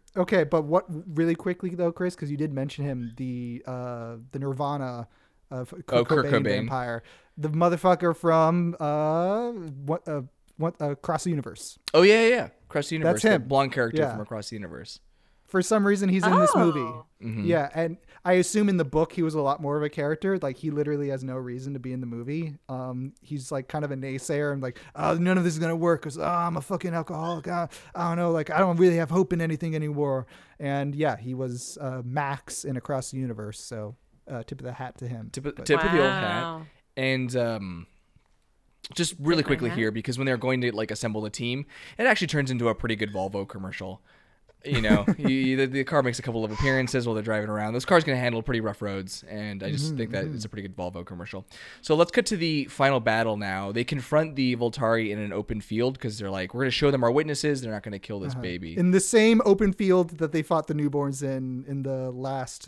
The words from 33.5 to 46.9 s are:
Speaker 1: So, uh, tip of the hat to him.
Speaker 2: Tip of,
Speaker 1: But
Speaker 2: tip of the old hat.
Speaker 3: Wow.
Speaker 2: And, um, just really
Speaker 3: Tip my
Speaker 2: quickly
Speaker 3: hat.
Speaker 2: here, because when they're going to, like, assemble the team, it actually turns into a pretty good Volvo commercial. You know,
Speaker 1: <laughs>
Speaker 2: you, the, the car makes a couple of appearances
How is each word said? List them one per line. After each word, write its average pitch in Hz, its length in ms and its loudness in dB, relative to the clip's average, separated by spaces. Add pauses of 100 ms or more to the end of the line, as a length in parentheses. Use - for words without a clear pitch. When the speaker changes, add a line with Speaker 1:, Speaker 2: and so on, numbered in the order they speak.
Speaker 1:
So, 107 360 -10 (340)
uh, 120 120 -8
tip 131 180 -12
of 127 60 -12
the 123 80 -10
hat 127 240 -12
to 123 100 -8
him. 117 240 -10
Speaker 2:
Tip 135 140 -8
of, 147 80 -6
Speaker 1:
But - 100 -12
Speaker 2:
tip 156 180 4
of 160 80 2
the 175 120 4
old 190 100 4
hat. 180 300 -2
Speaker 3:
Wow. 165 200 -8 (360)
Speaker 2:
And, 131 360 -2
um, 98 520 -2 (1080)
just 170 240 -2
really 156 240 2
Speaker 3:
Tip 131 40 -2
my - 20 -8
Speaker 2:
quickly 143 220 2
Speaker 3:
hat. - 80 -4
Speaker 2:
here, 110 120 2
because 113 280 -4
when 135 80 -2
they're 131 100 2
going 127 240 0
to, 120 160 0
like, 110 140 -2
assemble 107 320 -4
the 107 80 -4
team, 123 340 -4 (320)
it 226 80 0
actually 208 220 4
turns 143 240 0
into 120 180 2
a 110 60 2
pretty 113 220 -2
good 104 140 -4
Volvo 98 380 -4
commercial. 95 540 -10 (640)
You 139 160 0
know, 107 320 4
Speaker 1:
<laughs> - 60 -2
Speaker 2:
you, 131 400 2
the, 135 80 4
the 131 180 0
car 147 180 2
makes 123 160 0
a 120 40 -8
couple 113 220 -2
of 107 60 -2
appearances 131 560 2